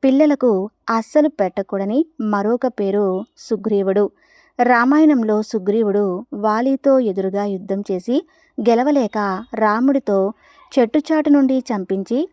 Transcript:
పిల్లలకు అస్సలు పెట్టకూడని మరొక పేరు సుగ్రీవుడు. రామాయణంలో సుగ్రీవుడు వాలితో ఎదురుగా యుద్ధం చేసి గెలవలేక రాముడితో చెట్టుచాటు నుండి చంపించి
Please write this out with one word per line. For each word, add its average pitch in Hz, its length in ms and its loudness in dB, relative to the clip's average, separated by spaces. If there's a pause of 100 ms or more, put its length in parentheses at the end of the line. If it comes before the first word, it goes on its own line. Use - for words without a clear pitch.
పిల్లలకు 269 480 2 (400)
అస్సలు 285 400 0
పెట్టకూడని 196 680 -4 (320)
మరొక 208 360 0
పేరు 202 400 -2 (320)
సుగ్రీవుడు. 202 680 -2 (540)
రామాయణంలో 247 840 4
సుగ్రీవుడు 208 640 0 (300)
వాలితో 240 580 0 (100)
ఎదురుగా 196 440 -2
యుద్ధం 196 340 -6
చేసి 202 380 -4 (400)
గెలవలేక 233 600 0 (360)
రాముడితో 220 640 0 (540)
చెట్టుచాటు 294 580 0
నుండి 269 300 4
చంపించి 196 600 -4 (120)